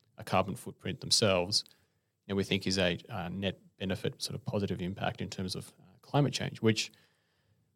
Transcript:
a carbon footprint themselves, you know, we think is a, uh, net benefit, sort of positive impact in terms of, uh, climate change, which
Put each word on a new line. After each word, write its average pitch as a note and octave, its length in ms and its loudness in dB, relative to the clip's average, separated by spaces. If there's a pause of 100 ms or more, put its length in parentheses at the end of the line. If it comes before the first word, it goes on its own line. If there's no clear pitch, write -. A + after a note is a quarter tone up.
(180)
a - 60 -14
carbon F#2+ 320 0
footprint - 460 -8
themselves, F#2+ 640 4 (600)
you G2+ 80 -4
know, G2 40 2
we F#2+ 60 2
think G2 220 0
is G2 120 0
a, F2+ 200 4 (120)
uh, F2+ 200 -6
net F#2+ 300 -4 (180)
benefit, - 440 -4
sort - 140 -6
of - 100 -8
positive F#2+ 360 -2
impact F#2 380 -4
in F2+ 100 -6
terms F#2 260 -6
of, - 120 -10 (120)
uh, F2+ 220 -20
climate C#3 300 2
change, - 300 -6
which A2 300 4 (840)